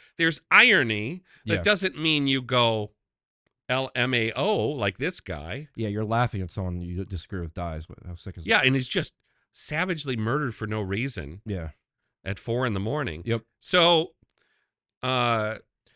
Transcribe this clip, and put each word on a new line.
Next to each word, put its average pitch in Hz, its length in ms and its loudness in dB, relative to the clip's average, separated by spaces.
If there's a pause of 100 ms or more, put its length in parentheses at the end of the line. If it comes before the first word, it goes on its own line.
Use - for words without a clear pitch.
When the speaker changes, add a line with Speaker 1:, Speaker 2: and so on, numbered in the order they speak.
(160)
Speaker 1:
there's 165 240 2 (100)
irony. 165 720 6 (240)
That 165 100 2
Speaker 2:
Yeah. 87 60 -2
Speaker 1:
doesn't 185 340 0
mean 151 300 2
you 135 160 2
go 117 480 2 (800)
L 131 260 -2
M 127 200 2
A 113 180 2
O 185 240 0 (140)
like 110 280 -2
this 160 220 -4
guy. 90 560 -10
Speaker 2:
Yeah, 110 120 -4
you're 104 160 -4
laughing 110 380 -2
at 90 80 -6
someone 90 300 -4
you 90 240 -6
disagree 92 380 -8
with 80 120 -8
dies. 80 340 -8
What, - 160 -18
how 87 120 -12
sick - 200 -14
is 85 120 -12
Speaker 1:
Yeah, 220 100 2
Speaker 2:
that? 135 80 2
Speaker 1:
and 131 80 4
he's 135 140 -2
just - 240 -4 (400)
savagely 151 640 -4
murdered 120 380 -2
for 107 140 -8
no 107 120 -4
reason 98 640 -6
Speaker 2:
Yeah. 87 260 -4 (540)
Speaker 1:
at 98 140 -6
four 123 300 -2
in 110 40 0
the 98 60 -2
morning. 107 480 -4
Speaker 2:
Yep. 113 160 0 (160)
Speaker 1:
So, 170 540 4 (880)
uh, 120 540 0 (400)